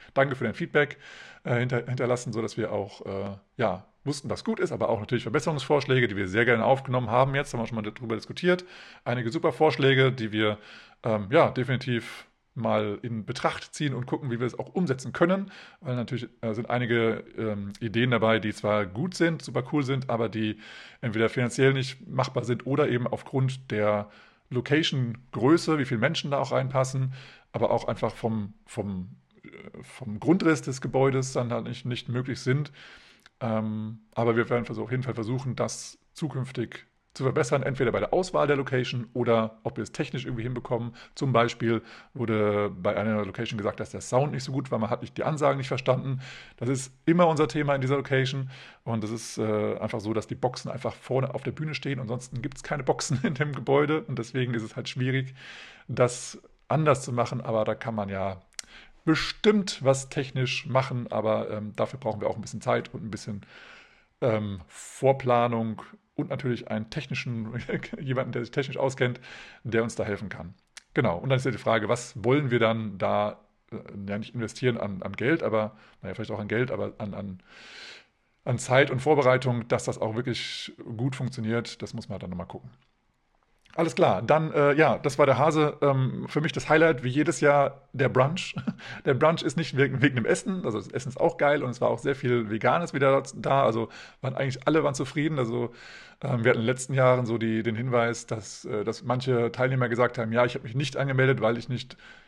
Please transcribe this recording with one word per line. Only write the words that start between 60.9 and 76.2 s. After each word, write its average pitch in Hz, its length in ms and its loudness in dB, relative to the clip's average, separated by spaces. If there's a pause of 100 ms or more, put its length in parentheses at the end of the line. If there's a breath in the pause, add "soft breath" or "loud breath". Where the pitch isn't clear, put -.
aber, 110 380 0
ähm, 104 260 -8
dafür - 220 -2
brauchen 107 240 -4
wir 117 80 0
auch 110 60 -2
ein 110 60 -10
bisschen 101 200 -10
Zeit 120 320 0
und 110 100 -10
ein 113 60 -8
bisschen, 101 320 -8 (800 loud breath)
ähm, 107 460 0
Vorplanung 120 1120 0 (360)
und 147 120 -2
natürlich 127 400 -4
einen 107 200 -4
technischen, 117 720 -6 (180)
<laughs> - 220 -10
jemanden, 127 320 -2
der 123 80 -2
sich 117 100 -8
technisch 139 260 -4
auskennt, 127 440 0 (420 loud breath)
der 113 200 2
uns 117 120 -6
da 107 80 -2
helfen 101 260 -4
kann. 87 240 -12 (400)
Genau, 107 240 2
und 127 120 -4
dann 131 80 4
ist 131 80 -2
ja 135 60 0
die 104 60 -2
Frage, 110 320 2
was 117 340 -2
wollen 135 280 2
wir 120 80 4
dann 110 380 2
da, 101 420 0 (320)
äh, 113 60 -8 (300)
ja 101 100 -4
nicht 110 160 -10
investieren 120 440 -2
an, 98 260 -6
an 98 100 -8
Geld, 113 300 0
aber, 107 340 0 (240 loud breath)
naja, 95 140 -10
vielleicht 107 160 -8